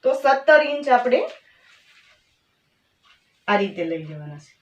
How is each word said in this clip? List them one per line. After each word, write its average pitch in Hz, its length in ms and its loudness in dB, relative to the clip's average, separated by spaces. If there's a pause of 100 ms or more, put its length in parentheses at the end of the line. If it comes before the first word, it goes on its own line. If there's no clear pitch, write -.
તો 262 120 0
સત્તર 277 480 4
ઇંચ 285 260 -4
આપણે 247 400 2 (2250)
આ 208 80 2
રીતે 185 280 -4
લઈ 165 200 -8
લેવાના 151 340 -16
છે. - 240 -20